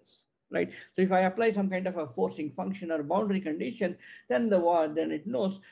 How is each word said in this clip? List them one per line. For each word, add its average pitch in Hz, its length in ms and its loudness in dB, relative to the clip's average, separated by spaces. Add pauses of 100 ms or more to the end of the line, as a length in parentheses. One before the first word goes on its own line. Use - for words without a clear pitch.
is, - 180 -20 (280)
right? 175 200 0 (240)
So 180 60 2
if 190 100 4
I 185 100 6
apply 214 300 2
some 196 180 0
kind 185 180 -2
of 180 100 -6
a 202 100 -2
forcing 185 440 -4
function 190 400 -6
or 156 100 0
boundary 190 400 0
condition, 175 540 -4 (340)
then 240 200 2
the 190 100 6
wa-, 170 280 4
then 156 240 -2
it 151 140 -4
knows 196 340 -2 (120)